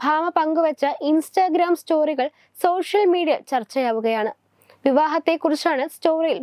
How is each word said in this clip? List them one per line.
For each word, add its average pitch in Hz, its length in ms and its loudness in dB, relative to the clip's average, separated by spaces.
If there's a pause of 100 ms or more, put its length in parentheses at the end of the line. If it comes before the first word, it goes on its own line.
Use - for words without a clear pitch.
ഭാമ 311 340 0
പങ്കുവച്ച 311 480 0
Instagram 320 920 0
സ്റ്റോറികൾ 302 560 0 (320)
സോഷ്യൽ 370 420 0
മീഡിയ 339 340 2 (100)
ചർച്ചയാവുകയാണ്. 226 840 -2 (540)
വിവാഹത്തെക്കുറിച്ചാണ് 311 1000 0
സ്റ്റോറിയിൽ 320 540 0